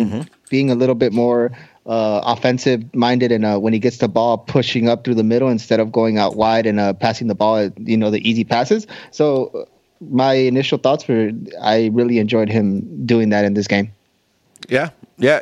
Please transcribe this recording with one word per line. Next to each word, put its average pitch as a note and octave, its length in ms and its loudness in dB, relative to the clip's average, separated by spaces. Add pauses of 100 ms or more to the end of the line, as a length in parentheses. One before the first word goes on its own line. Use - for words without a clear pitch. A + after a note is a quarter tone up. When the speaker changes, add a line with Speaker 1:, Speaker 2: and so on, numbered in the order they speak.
Speaker 1:
Mm-hmm. A2 120 -6 (280)
Speaker 2:
being C3+ 200 0
a B2 60 2
little B2+ 200 2
bit A#2 180 0
more, A#2+ 400 0 (320)
uh, G#2+ 400 0
offensive B2+ 580 0 (100)
minded B2 380 2
and, A2 140 0
uh, G#2 120 0
when A2 140 0
he A2 80 0
gets A#2+ 200 -2
the G#2+ 100 0
ball, A2+ 280 0
pushing A#2 520 -2
up A#2 160 -2
through B2 100 0
the A2 80 0
middle A#2+ 240 2
instead A2+ 320 0
of A2 140 -2
going A2+ 240 2
out G2+ 180 0
wide A2 300 2
and, G#2 120 2
uh, G2+ 140 2
passing A2+ 360 -2
the G#2 80 -2
ball, G#2+ 420 0
you A2+ 180 -2
know, G#2+ 160 2
the G#2 80 -2 (100)
easy A2+ 140 0
passes. F3 420 0 (260)
So, C#3+ 440 0
uh, - 80 -8 (480)
my C3 220 2
initial C3 440 0
thoughts C#3 300 0
were A2 240 0 (300)
I A2 320 2
really A#2+ 260 2
enjoyed G#2+ 300 0
him G#2+ 560 -2
doing A2+ 240 2
that G#2 160 2
in G2+ 80 0
this G2+ 140 -2
game. G2+ 220 -2 (800)
Speaker 1:
Yeah, C#3+ 220 -2 (280)
yeah. D3 240 2